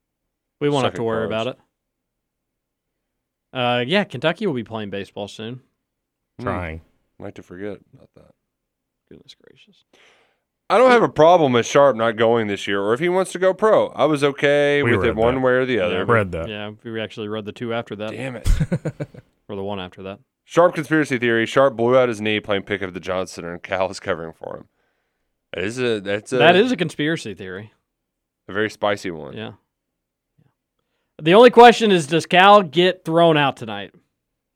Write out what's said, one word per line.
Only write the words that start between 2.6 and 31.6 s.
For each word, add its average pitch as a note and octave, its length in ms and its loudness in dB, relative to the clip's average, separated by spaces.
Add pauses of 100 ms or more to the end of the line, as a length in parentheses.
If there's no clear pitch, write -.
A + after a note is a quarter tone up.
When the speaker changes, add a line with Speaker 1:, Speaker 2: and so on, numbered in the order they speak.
Speaker 1:
it. C3 40 -8
Uh, B2 280 0
yeah, F#3 180 -2
Kentucky E3 420 -6
will E3 80 -4
be A#2+ 100 -8
playing G#2+ 260 -10
baseball G2 380 -10
soon. A#2 320 -14 (800)
Speaker 2:
Hmm. A#2+ 60 -14
Speaker 3:
Trying. F2+ 360 -8 (380)
Speaker 2:
Like G2 180 -16
to - 60 -18
forget F#2+ 360 -14 (160)
about - 220 -20
that. D2+ 180 -20 (720)
Speaker 1:
Goodness - 320 -20
gracious. - 440 -20 (840)
Speaker 2:
"I F3+ 80 2
don't B3+ 140 6
have A#3 140 6
a D3+ 40 0
problem D#3 440 6
with A#2 120 2
Sharp C#3 320 4
not A2+ 200 -2
going A2+ 320 2
this G2 180 -6
year G2+ 160 -2
or G#2 100 0
if B2 80 -2
he F3 80 -2
wants F3+ 240 -2
to F#3 60 -10
go F#3+ 160 2
pro. F#3+ 340 2
I A#2+ 180 -2
was D3 180 0
okay C#3+ 580 0
Speaker 3:
We B2+ 140 0
Speaker 2:
with F#2+ 80 0
it A#2 60 2
Speaker 3:
read G#2 60 -6
Speaker 2:
one A#2 200 2
Speaker 3:
that. C3+ 40 -4
Speaker 2:
way B2+ 120 2
or B2+ 120 2
the B2+ 140 -2
other." F2+ 200 -2
Speaker 3:
Yeah, F#2+ 100 -4
read G#2+ 240 0
that. E2 160 -8
Speaker 1:
Yeah, G#2 240 -12 (100)
we A2+ 180 -10
actually G#2+ 280 -10
read G#2+ 160 -10
the G2+ 80 -12
two A#2 200 -10
after A#2 240 -8
that. G#2+ 140 -10
Speaker 2:
Damn B2 260 -12
it. - 120 -4
Speaker 1:
<laughs> - 100 2 (880)
Or G#2 100 -12
the G2 60 -8
one G2+ 160 -8
after F#2 260 -14
that. G2 160 -14 (240)
Speaker 2:
"Sharp E3+ 300 2
conspiracy D3 440 -4
theory. A2+ 260 0
Sharp C3+ 320 0
blew A#2+ 220 2
out B2+ 100 2
his A2+ 100 -8
knee G#2+ 220 -2
playing G2+ 220 -4
pickup G2 260 -6
at F2+ 60 -14
the F#2 40 -10
John F2+ 280 -6
Center, E2+ 260 -12
and F2 100 -14
Cal F#2+ 280 -4
is G2 100 -14
covering E2 320 -8
for - 240 -16
him." - 120 -20 (840)
That F2+ 120 -6
is A2+ 140 -8
a, A#2 220 -2
that's G2+ 320 -6
a B2+ 60 -2
Speaker 1:
That E3 180 6
is B3 160 2
a B3 60 -4
conspiracy D3+ 560 -6
theory. F#2+ 360 -14 (760)
Speaker 2:
a F#2 60 -16
very G#2 160 -2
spicy G2+ 400 -4
one. D#2 260 -14
Speaker 1:
Yeah. A2 160 -14 (1700)
The D#3+ 120 4
only A#3+ 160 10
question A3+ 420 8